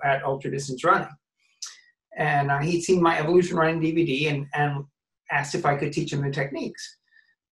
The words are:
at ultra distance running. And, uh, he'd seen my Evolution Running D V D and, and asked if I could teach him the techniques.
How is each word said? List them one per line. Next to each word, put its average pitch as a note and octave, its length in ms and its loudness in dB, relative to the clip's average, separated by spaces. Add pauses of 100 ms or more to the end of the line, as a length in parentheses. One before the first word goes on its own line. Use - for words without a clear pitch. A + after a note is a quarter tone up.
at C3+ 200 0
ultra C3+ 260 -4
distance C3+ 340 -6
running. F3+ 240 4 (1120)
And, C#3+ 320 0
uh, C#3+ 80 0
he'd E3+ 240 0
seen F#3 180 4
my D#3+ 180 4
Evolution E3+ 380 4
Running D#3+ 240 2
D D#3+ 120 0
V E3 120 2
D C#3 240 0
and, C#3+ 240 -2
and D3 320 0 (460)
asked C#3+ 240 -2
if - 100 -4
I C#3+ 100 4
could C#3+ 200 -4
teach D3 180 -4
him C#3+ 80 -2
the C#3 100 -2
techniques. - 640 -8 (560)